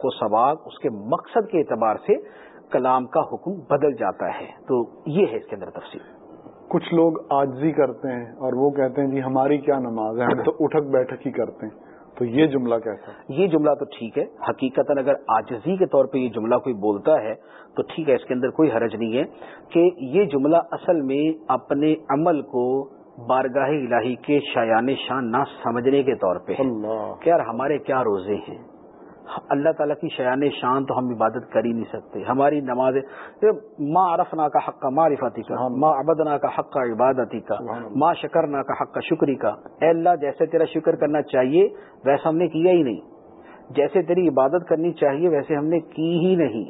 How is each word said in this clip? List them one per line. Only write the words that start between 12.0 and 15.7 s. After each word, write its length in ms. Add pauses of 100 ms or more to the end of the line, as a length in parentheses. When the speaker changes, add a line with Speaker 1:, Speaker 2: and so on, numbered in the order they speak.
Speaker 2:
تو 80
یہ 220
جملہ 280
کیسا؟ 360 (160)
Speaker 1:
یہ 200
جملہ 220
تو 160
ٹھیک 320
ہے، 60 (260)
حقیقتاً 480
اگر 160
عاجزی 640